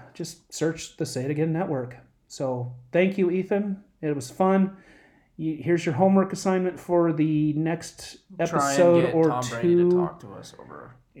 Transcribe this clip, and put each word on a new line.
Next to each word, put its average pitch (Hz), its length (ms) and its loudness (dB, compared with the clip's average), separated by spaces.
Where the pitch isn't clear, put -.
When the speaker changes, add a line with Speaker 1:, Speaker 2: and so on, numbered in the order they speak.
Speaker 1:
just - 380 -14
search - 440 -4
the 160 100 -4
Say 127 180 -6
It 139 60 -2
Again 156 220 0
Network. 160 440 -4
So 127 460 -6
thank 190 260 2
you, 180 120 2
Ethan. 196 520 -2
It 151 120 -2
was 135 160 -8
fun. 190 460 2
You, 160 200 -4
here's 170 300 -2
your 156 80 0
homework 190 380 4
assignment 185 460 -2
for 170 340 2
the 151 420 0
next - 640 -6
Speaker 2:
Try - 40 -4
and - 20 -
Speaker 1:
episode 170 640 4
Speaker 2:
get 160 80 -2
Speaker 1:
or 160 140 4
Speaker 2:
Tom 127 200 -4
Brady 117 280 -2
to 175 140 4
Speaker 1:
two. - 60 -
Speaker 2:
talk 175 240 -2
to 107 140 -18
us - 260 -20
over. 71 340 -18